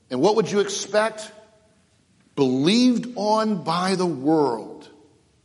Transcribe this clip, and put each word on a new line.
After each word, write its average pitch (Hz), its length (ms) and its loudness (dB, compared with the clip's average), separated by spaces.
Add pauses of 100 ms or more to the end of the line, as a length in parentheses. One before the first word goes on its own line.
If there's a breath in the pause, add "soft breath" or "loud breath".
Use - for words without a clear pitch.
And 127 120 -4
what 208 160 4
would 160 140 0
you 202 80 2
expect? 208 720 -4 (1040)
Believed 180 800 2
on 214 480 0
by 175 300 -2
the 180 140 0
world. 135 840 -2 (560)